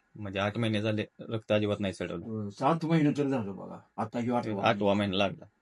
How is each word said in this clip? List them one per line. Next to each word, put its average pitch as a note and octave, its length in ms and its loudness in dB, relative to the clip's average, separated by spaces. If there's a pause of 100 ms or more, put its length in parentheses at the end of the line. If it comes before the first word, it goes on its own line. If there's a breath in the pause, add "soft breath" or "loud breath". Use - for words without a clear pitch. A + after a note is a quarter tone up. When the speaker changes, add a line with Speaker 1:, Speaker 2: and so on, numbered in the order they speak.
(140)
Speaker 1:
म्हणजे G2+ 240 -6
आठ G#2 200 0
महिने A2 240 2
झाले G#2+ 220 0 (160)
रक्त A2+ 320 -4
अजिबात G#2+ 280 4
नाही G2 120 0
चढवलं. F2 320 -6
Speaker 2:
अं, A2 260 -6
सात D#3+ 340 0
महिने D#3 340 4
तर C#3+ 100 0
झालं G#2+ 280 -2
बघा. F#2 220 -14 (180)
आता A2 220 -6
ह्यो A#2+ 160 0
आठवा A2 340 0
Speaker 1:
आठवा G#2 260 4
महिना G2+ 220 0
लागला. F#2+ 280 0 (180)